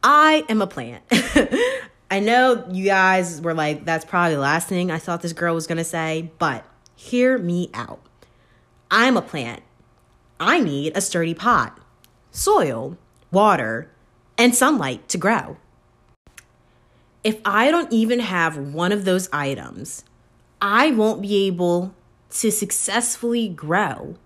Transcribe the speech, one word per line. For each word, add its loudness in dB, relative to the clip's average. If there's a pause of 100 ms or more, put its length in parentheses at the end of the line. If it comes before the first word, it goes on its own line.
I 6
am 0
a 0
plant. -14
<laughs> 0
I 0
know 4
you -4
guys 2
were -2
like, -2
"That's -4
probably 0
the -2
last 0
thing -2
I -4
thought -8
this -8
girl -2
was -6
gonna -4
say," -6
but -4 (320)
hear 0
me -4
out. -12 (920)
I'm 4
a -2
plant. -10 (760)
I 2
need -2
a -2
sturdy -2
pot, 0 (520)
soil, 0 (340)
water, 2 (480)
and 6
sunlight 0
to -6
grow. -2 (1700)
If -2
I 2
don't 0
even 2
have -2
one -2
of -2
those 0
items, -8 (580)
I 2
won't 0
be 0
able -2 (360)
to -2
successfully -4
grow. -4 (100)